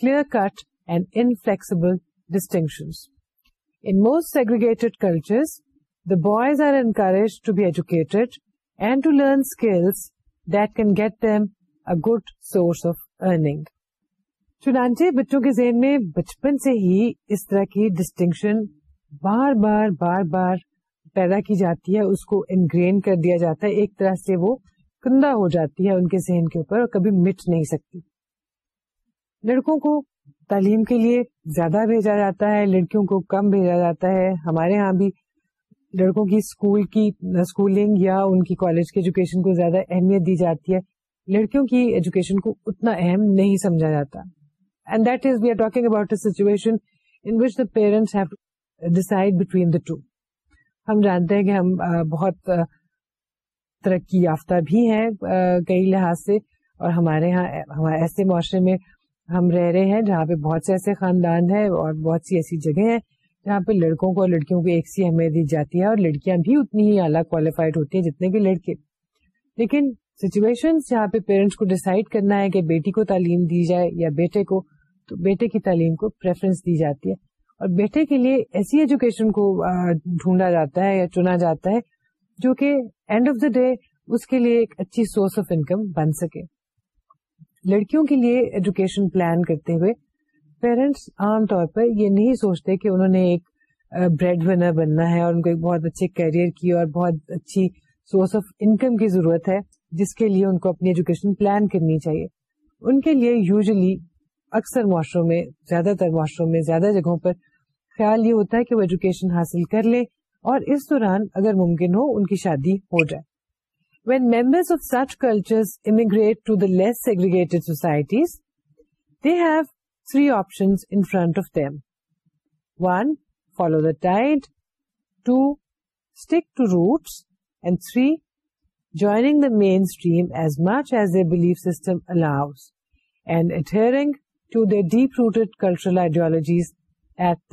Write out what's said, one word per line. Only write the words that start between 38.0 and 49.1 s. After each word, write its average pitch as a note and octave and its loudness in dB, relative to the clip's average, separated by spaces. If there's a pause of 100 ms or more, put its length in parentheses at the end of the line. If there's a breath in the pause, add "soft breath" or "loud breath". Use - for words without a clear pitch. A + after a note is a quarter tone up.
ان F#3 2
کی F3 -2
کالج E3+ -2
کی G3+ -2
ایجوکیشن F3+ -2
کو F#3+ 2
زیادہ E3+ 0
اہمیت F#3 0
دی F3+ 0
جاتی E3+ -2
ہے، F#3 -2 (460)
لڑکیوں G#3+ 0
کی B3 0
ایجوکیشن F#3+ 0
کو G#3+ -6 (120)
اتنا A3 -4
اہم F3+ 0
نہیں G3 2
سمجھا D#3+ 0
جاتا. C#3+ -4 (760)
And A3+ 2
that B3 0
is, A#3+ 0
we A#3+ 2
are G#3+ -2
talking A#3 -2
about G#3 0
a G3+ -2
situation G3+ 0 (480)
in A3 -2
which A#3+ 0
the A3+ -2 (100)
parents G#3 2
have G3 -2
to - -20 (580)
decide F#3+ 2